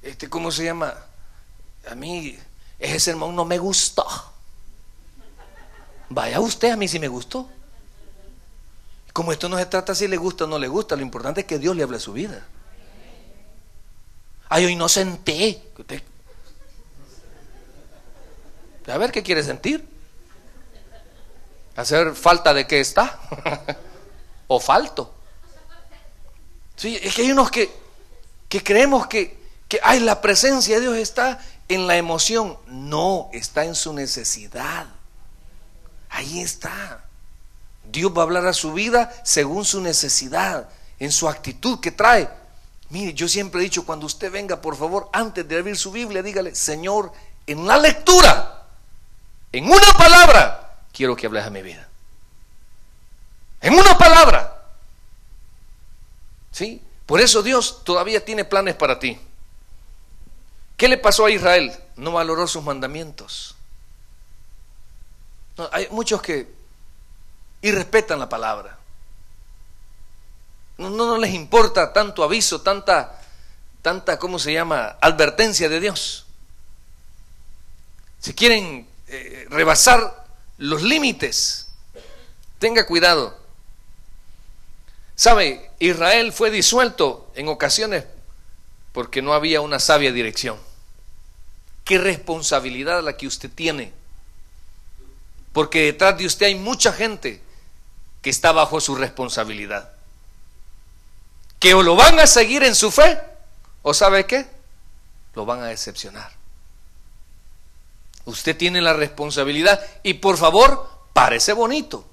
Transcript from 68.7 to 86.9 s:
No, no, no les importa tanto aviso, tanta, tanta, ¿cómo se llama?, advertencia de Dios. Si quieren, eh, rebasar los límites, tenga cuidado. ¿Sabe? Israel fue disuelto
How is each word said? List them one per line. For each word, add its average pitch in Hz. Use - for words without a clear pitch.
No, 185
no, 226
no 233
les 214
importa 190
tanto 196
aviso, 165
tanta, 190
tanta, 175
¿cómo 180
se 147
llama?, 156
advertencia 165
de 160
Dios. -
Si -
quieren, 190
eh, 131
rebasar 190
los 147
límites, 240
tenga 226
cuidado. 165
¿Sabe? 196
Israel 175
fue 220
disuelto 214